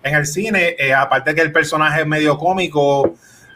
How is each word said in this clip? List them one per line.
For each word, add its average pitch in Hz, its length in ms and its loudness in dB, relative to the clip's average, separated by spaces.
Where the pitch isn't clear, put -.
en 147 140 -4
el 147 100 2
cine, 185 540 -2
eh, 135 140 2
aparte 135 420 0
que 165 60 2
el 160 100 0
personaje 156 500 0
es 151 60 -2
medio 151 300 0
cómico, 151 760 0